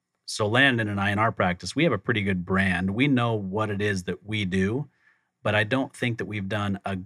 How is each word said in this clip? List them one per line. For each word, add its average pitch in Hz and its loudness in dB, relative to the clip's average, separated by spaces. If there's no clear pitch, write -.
so 107 -2
Landon 117 4
and 98 -2
I 101 0
in 104 0
our 110 2
practice, 90 0
we 147 2
have 160 4
a 107 0
pretty 107 -2
good 95 0
brand. 95 0
We 127 2
know 120 2
what 104 -2
it 101 -4
is 101 -2
that 90 -8
we 104 -2
do, 98 0
but 104 0
I 107 4
don't 131 -2
think 120 -4
that 98 -6
we've 101 -6
done 101 -2
a 95 -4